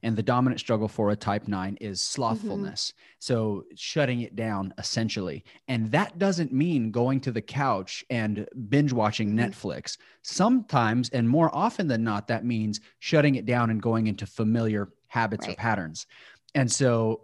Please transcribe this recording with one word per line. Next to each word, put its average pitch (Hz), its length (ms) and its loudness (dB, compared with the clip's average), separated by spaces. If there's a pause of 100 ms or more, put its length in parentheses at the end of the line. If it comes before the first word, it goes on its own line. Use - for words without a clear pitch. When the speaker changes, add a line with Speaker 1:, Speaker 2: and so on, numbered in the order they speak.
Speaker 1:
and 113 100 -2
the 107 80 0
dominant 123 380 2
struggle 110 300 0
for 104 220 0
a 104 40 0
type 104 320 -2
nine 98 320 -4
is - 220 -6
Speaker 2:
Mm-hmm. - 120 -6
Speaker 1:
slothfulness. 104 800 -4 (260)
So 110 440 -2 (120)
shutting 127 460 -2
it 104 140 -10
down, 104 420 -4
essentially. 104 680 -4 (240)
And 113 240 -2
that 170 240 0
doesn't 170 340 0
mean 131 400 0
going 127 300 2
to 127 100 -4
the 110 100 -4
couch 123 680 -4
and 107 360 -2 (220)
binge 139 240 4
watching 107 380 2
Speaker 2:
Mm-hmm. 107 100 2
Speaker 1:
Netflix. - 580 -4 (260)
Sometimes, 127 880 2
and 120 160 2
more 156 280 6
often 190 320 0
than 113 160 2
not, 104 240 -2
that 113 160 -2
means 110 380 -2 (180)
shutting 147 360 4
it 110 100 -4
down 120 240 2
and 110 120 0
going 113 260 2
into 101 180 -4
familiar 110 640 0 (160)
habits 110 380 -2
or 98 60 -6
Speaker 2:
Right. - 60 -10
Speaker 1:
patterns. 95 480 -2 (480)
And 127 180 2
so 117 520 2